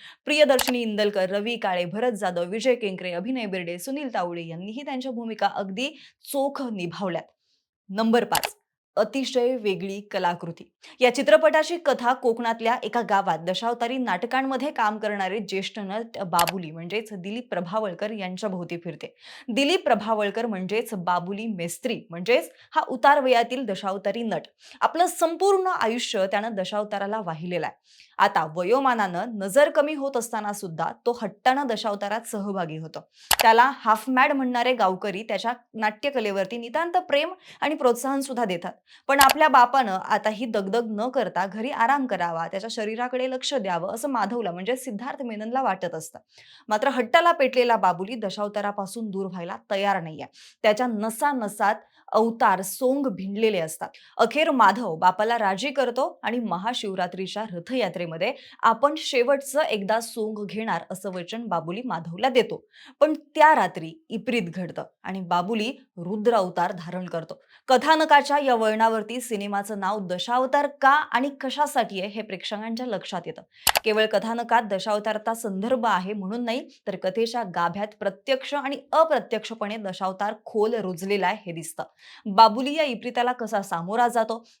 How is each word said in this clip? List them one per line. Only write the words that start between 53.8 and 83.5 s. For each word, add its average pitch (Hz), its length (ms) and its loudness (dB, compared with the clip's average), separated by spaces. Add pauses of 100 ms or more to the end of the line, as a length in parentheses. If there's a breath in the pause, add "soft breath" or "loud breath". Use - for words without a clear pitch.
अखेर 294 340 4
माधव 240 440 4
बापाला 180 420 2
राजी 208 340 0
करतो 262 520 0
आणि 226 160 -2
महाशिवरात्रीच्या 190 1120 -4
रथयात्रेमध्ये 180 800 -4 (260 loud breath)
"आपण 233 380 4
शेवटचं 277 640 2
एकदा 214 380 0
सोंग 220 460 -6
घेणार" 214 360 -4 (100)
असं 190 180 -8
वचन 185 360 -8
बाबुली 175 400 -4
माधवला 175 440 -4
देतो. 233 380 0 (320 loud breath)
पण 311 140 6
त्या 302 420 6
रात्री 165 540 -2
विपरीत 226 320 -2
घडतं 170 420 -6 (200)
आणि 190 160 -8
बाबुली 185 540 0 (240 loud breath)
रुद्र 208 360 0
अवतार 185 380 2
धारण 175 340 -10
करतो. 165 360 -10 (260 soft breath)
कथानकाच्या 285 720 6
या 269 160 4
वळणावरती 220 640 2
सिनेमाचं 202 580 -4
नाव 196 200 -2
दशावतार 247 680 0
का 277 220 2
आणि 285 400 2 (120)
कशासाठी 262 580 0
आहे 196 100 -4
हे 208 120 -6
प्रेक्षकांच्या 220 640 -8
लक्षात 190 400 -6
येतं. 160 160 -12 (420 loud breath)
केवळ 214 220 4
कथानकात 226 580 0
दशावतारचा 214 680 -2
संदर्भ 226 520 -2
आहे 190 280 0
म्हणून 214 300 -6
नाही, 240 260 -4 (180 loud breath)
तर 190 80 -4
कथेच्या 226 480 -2
गाभ्यात 175 440 -2 (120)
प्रत्यक्ष 254 540 -4
आणि 277 240 -4 (140)
अप्रत्यक्षपणे 226 840 0
दशावतार 190 560 -6 (120)
खोल 220 280 2
रुजलेला 190 540 -2
आहे 208 180 0
हे 175 60 -8
दिसतं. 165 320 -10 (420 loud breath)
बाबुली 226 500 6
या 320 80 2
इप्रिताला 240 480 0
कसा 226 300 -2